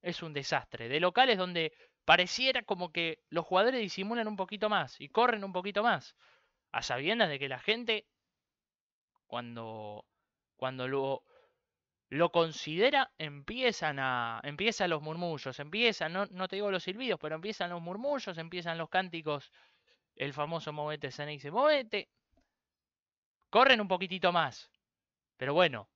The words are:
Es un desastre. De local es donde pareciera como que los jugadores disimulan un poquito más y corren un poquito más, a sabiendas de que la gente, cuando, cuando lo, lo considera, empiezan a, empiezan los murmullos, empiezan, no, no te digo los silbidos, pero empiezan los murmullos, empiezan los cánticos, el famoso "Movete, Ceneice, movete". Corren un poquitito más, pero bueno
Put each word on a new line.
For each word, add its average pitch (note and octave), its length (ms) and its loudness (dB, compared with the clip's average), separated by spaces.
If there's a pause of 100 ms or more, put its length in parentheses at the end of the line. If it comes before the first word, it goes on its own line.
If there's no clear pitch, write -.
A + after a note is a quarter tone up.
Es F3 220 -8
un D#3 100 -10
desastre. C3+ 540 -4
De C#3 120 0
local F#3 300 4
es G#3+ 80 6
donde F3 360 -2 (300)
pareciera A3+ 600 4
como F3+ 280 -2
que E3 380 -2
los E3 160 -2
jugadores A3+ 360 4
disimulan G#3+ 460 -4
un G#3 100 -6
poquito G3 320 -4
más F3 320 -2
y C#3 80 -14
corren A3+ 340 4
un G3 100 -8
poquito F#3+ 300 -2
más, G3+ 320 0 (560)
a A2+ 100 0
sabiendas E3 480 2
de C#3+ 80 -2
que C3+ 120 -4
la C3 100 -6
gente, A3+ 480 -2 (1200)
cuando, A2+ 800 -10 (520)
cuando C3 300 -4
lo, C3+ 360 0 (840)
lo E3 220 4
considera, E3+ 840 2
empiezan D#3 840 -4
a, A#2+ 440 0
empiezan F3+ 480 0
los D3+ 100 0
murmullos, D#3 580 -6
empiezan, E3+ 540 0
no, G3 140 -2
no F#3 200 -6
te F#3+ 100 -6
digo G#3 120 0
los F#3 140 0
silbidos, G#3 360 -4
pero D3+ 140 -6
empiezan F3 380 -6
los F3 100 -8
murmullos, G#3 560 -6
empiezan E3 400 -6
los D#3+ 120 -6
cánticos, E3 640 -2 (640)
el C#3 180 -4
famoso D3+ 380 -4
"Movete, D3+ 400 -6
Ceneice, D3 380 -10
movete". B3 600 2 (1400)
Corren B3 320 8
un G3+ 60 -2
poquitito F3+ 440 0
más, D#3+ 380 -2 (680)
pero C3+ 200 -2
bueno C#3+ 400 2